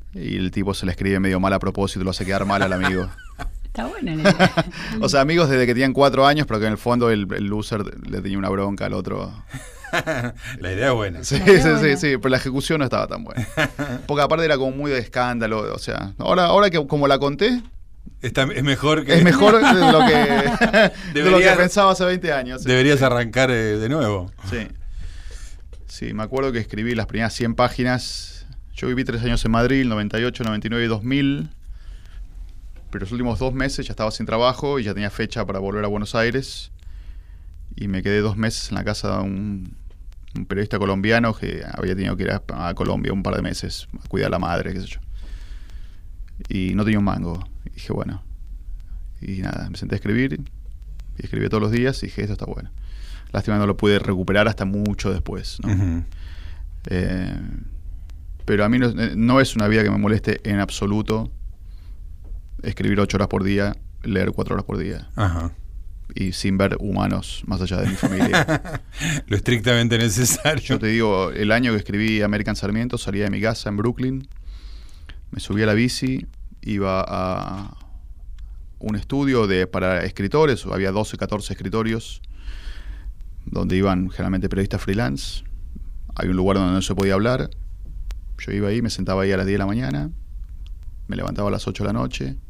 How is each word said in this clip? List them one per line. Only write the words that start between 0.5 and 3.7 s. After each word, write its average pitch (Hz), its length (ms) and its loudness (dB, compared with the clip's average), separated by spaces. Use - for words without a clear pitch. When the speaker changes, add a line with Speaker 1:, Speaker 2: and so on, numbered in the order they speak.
Speaker 1:
tipo 98 240 0
se - 100 -6
la 92 80 0
escribe 98 280 2
medio 95 200 2
mal 98 140 4
a 95 40 4
propósito, 95 460 -2
lo 95 60 0
hace 92 160 -4
quedar 98 180 0
mal 101 180 2
al 95 120 2
amigo. 92 340 0
Speaker 2:
<laughs> - 260 -8
Está - 220 -6